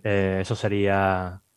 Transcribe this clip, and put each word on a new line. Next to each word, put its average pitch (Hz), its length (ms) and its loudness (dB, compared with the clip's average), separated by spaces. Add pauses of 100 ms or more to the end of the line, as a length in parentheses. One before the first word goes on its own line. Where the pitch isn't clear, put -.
eh, 98 380 0
eso 110 140 -2
sería 98 880 0 (140)